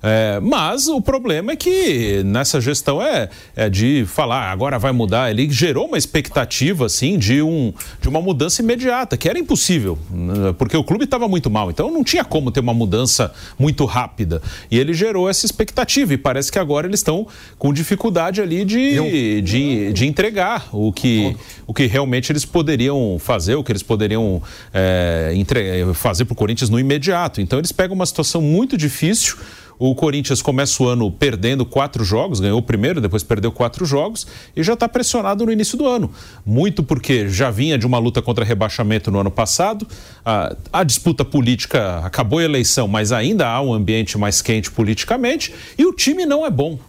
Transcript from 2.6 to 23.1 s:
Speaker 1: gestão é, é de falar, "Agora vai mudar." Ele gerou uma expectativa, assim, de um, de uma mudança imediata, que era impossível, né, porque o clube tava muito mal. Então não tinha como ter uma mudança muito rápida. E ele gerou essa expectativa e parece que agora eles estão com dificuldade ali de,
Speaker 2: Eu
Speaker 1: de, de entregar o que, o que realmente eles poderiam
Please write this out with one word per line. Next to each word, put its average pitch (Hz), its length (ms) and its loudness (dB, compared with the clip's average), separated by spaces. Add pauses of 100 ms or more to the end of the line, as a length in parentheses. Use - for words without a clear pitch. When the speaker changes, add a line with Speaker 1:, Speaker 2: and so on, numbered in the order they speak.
Speaker 1:
gestão 139 400 0
é, 214 280 0 (260)
é 110 140 0
de 117 380 2
falar, 120 440 -2
"Agora 123 280 -2
vai 131 120 0
mudar." 117 400 2
Ele 131 200 0
gerou 165 360 2
uma 285 120 -2
expectativa, 143 880 0
assim, 160 320 0
de 123 240 4
um, 156 320 0 (260)
de - 80 0
uma 156 140 0
mudança 180 400 0
imediata, 247 540 0
que 160 120 -2
era 269 100 0
impossível, 139 600 0 (120)
né, 92 480 0
porque - 180 0
o 104 60 2
clube 277 240 0
tava 233 220 0
muito 175 220 0
mal. 104 200 0
Então 214 200 -2
não 330 120 0
tinha 330 220 0
como 131 260 -2
ter 135 100 0
uma 120 140 0
mudança 117 580 0 (260)
muito 147 260 2
rápida. 92 580 -2 (280)
E 113 80 4
ele 147 160 2
gerou 190 340 0
essa 190 180 0
expectativa 220 680 0
e - 20 0
parece 135 340 -2
que - 80 0
agora 151 280 0
eles 196 140 -2
estão 185 260 -2 (320)
com 143 140 2
dificuldade 185 680 0
ali 185 240 0
de, 254 300 2
Speaker 2:
Eu 277 100 2
Speaker 1:
de, 110 880 0
de 107 140 2
entregar 196 680 0
o 107 200 0
que, 110 440 0 (300)
o - 80 -10
que 135 120 2
realmente 131 460 0
eles 147 120 -2
poderiam 135 760 0